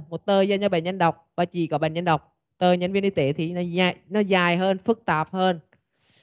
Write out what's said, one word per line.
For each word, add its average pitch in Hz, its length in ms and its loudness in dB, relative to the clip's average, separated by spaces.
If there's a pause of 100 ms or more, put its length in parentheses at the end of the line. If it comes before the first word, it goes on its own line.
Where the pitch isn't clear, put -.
Một 165 180 -12
tờ 196 160 4
dành 196 180 0
cho 202 80 0
bệnh 170 160 0
nhân 190 140 -4
đọc 170 380 0
và 175 80 0
chỉ 175 220 -2
có - 120 -4
bệnh 156 140 -2
nhân 175 120 -6
đọc. 160 320 0 (220)
Tờ 180 140 4
nhân 180 200 0
viên 196 120 0
y 196 60 0
tế 147 220 0
thì 165 200 -4
nó 180 80 -6
dài, 175 360 0 (120)
nó 208 120 -2
dài 180 360 2
hơn, 190 220 0
phức - 260 -4
tạp 156 280 -2
hơn. 185 280 0 (640)